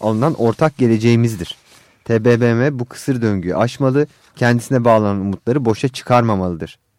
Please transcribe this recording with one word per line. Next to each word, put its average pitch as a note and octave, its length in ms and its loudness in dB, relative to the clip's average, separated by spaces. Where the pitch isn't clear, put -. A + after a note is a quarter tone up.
alınan A2 340 0
ortak A#2 440 0
geleceğimizdir. A2+ 800 0
T A2+ 200 0
B A#2+ 160 4
B A#2+ 140 2
M C3 240 0
bu B2 60 -6
kısır B2+ 380 -6
döngüyü F#2+ 340 -2
aşmalı, C3 500 0
kendisine A#2+ 480 0
bağlanan G#2+ 360 2
umutları G#2+ 440 -4
boşa A2+ 240 -2
çıkarmamalıdır." F#2+ 920 -2